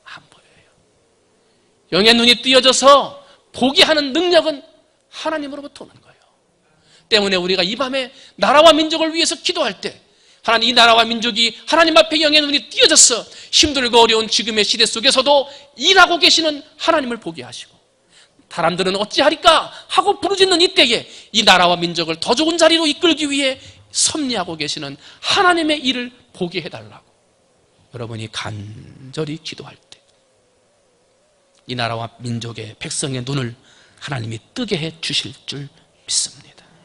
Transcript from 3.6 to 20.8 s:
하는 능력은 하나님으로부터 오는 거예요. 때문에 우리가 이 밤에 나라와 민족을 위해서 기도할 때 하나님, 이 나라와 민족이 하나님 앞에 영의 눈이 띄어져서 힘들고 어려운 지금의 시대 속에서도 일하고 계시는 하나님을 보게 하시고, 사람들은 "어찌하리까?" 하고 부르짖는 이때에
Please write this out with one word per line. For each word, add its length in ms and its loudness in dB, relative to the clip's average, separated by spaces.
하는 300 0
능력은 500 0
하나님으로부터 760 -10
오는 180 -20
거예요. 140 -20
때문에 260 2
우리가 260 -2
이 140 -2
밤에 360 -6
나라와 380 6
민족을 400 0
위해서 220 -2
기도할 440 -4
때 220 -12
하나님, 240 2
이 40 -2
나라와 300 6
민족이 640 -4
하나님 300 4
앞에 240 2
영의 180 2
눈이 300 -4
띄어져서 560 2
힘들고 480 0
어려운 300 2
지금의 340 -2
시대 220 0
속에서도 640 0
일하고 440 4
계시는 440 0
하나님을 400 -2
보게 260 -14
하시고, 320 -18
사람들은 460 -2
"어찌하리까?" 800 2
하고 340 0
부르짖는 400 2
이때에 480 2